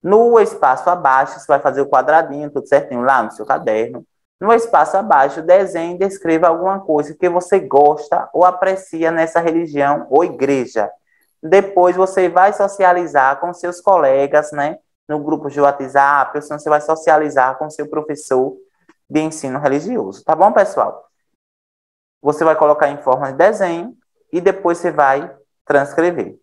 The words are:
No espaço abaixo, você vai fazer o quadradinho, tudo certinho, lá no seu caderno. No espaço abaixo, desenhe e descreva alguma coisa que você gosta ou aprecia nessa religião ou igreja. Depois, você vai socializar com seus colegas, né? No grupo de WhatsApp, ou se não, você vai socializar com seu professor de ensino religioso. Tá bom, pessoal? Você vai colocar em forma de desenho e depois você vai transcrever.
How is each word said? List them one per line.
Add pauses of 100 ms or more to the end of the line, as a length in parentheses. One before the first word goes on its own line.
No
espaço
abaixo,
você
vai
fazer
o
quadradinho,
tudo
certinho,
lá
no
seu
caderno. (340)
No
espaço
abaixo,
desenhe
e
descreva
alguma
coisa
que
você
gosta
ou
aprecia
nessa
religião
ou
igreja. (540)
Depois,
você
vai
socializar
com
seus
colegas,
né? (280)
No
grupo
de
WhatsApp,
ou
se
não,
você
vai
socializar
com
seu
professor (540)
de
ensino
religioso.
Tá
bom,
pessoal? (1120)
Você
vai
colocar
em
forma
de
desenho (340)
e
depois
você
vai (360)
transcrever.